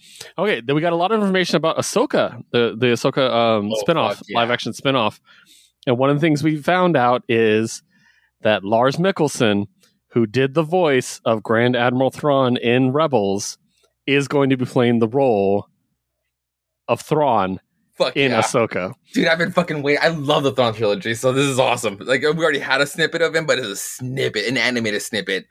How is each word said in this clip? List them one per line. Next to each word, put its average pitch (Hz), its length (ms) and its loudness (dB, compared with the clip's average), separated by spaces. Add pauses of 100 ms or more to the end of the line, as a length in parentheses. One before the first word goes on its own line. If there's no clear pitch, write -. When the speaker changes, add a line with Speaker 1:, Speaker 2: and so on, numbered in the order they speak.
(400)
Speaker 1:
Okay, 180 220 0
then 127 140 -2
we 156 60 0
got 170 100 0
a 170 40 0
lot 180 160 0
of 220 100 0
information 185 340 2
about 156 220 0
Ahsoka, 131 640 -2 (100)
the, 117 240 0
the 120 120 0
Ahsoka, 127 440 2
um, 113 400 2
Speaker 2:
Oh, 107 160 -4
Speaker 1:
spinoff, 123 280 2
Speaker 2:
fuck - 120 -14
yeah. 113 120 -2
Speaker 1:
live 117 100 2
action 120 240 -4
spinoff. 127 460 -2 (680)
And 123 140 0
one 135 100 2
of 147 60 2
the 143 60 -2
things 151 200 2
we 156 160 0
found 175 400 2
out 123 320 2
is 113 540 2 (580)
that 107 220 2
Lars 117 340 2
Mikkelsen, 135 720 0 (460)
who 117 120 2
did 131 300 -2
the 165 80 2
voice 151 600 0
of 113 180 0
Grand 120 320 2
Admiral 127 340 0
Thrawn 135 480 0
in 127 340 2
Rebels, 117 680 0 (480)
is 139 200 2
going 139 220 2
to 131 80 2
be 123 80 -2
playing 120 320 2
the 113 100 2
role 107 600 0 (1200)
of 123 140 0
Thrawn 113 580 0 (380)
Speaker 2:
Fuck 135 200 -4
Speaker 1:
in 139 140 2
Speaker 2:
yeah. 113 100 2
Speaker 1:
Ahsoka. 104 520 -2 (200)
Speaker 2:
Dude, 165 140 0
I've 165 100 2
been 170 140 -2
fucking 170 320 -2
waiting. 143 180 0
I 151 60 4
love 151 360 0
the 131 100 0
Thrawn 120 200 0
trilogy, 104 400 -2
so 127 200 -2
this 135 120 0
is 131 140 0
awesome. 117 400 -2
Like, 123 220 -2
we 147 80 0
already 160 300 0
had 135 220 -2
a 139 60 -2
snippet 160 340 -4
of 160 140 0
him, 160 100 -2
but 127 140 0
it's 120 80 -6
a 98 80 -8
snippet, 127 720 -6
an 127 100 -2
animated 113 440 -2
snippet. 95 500 -6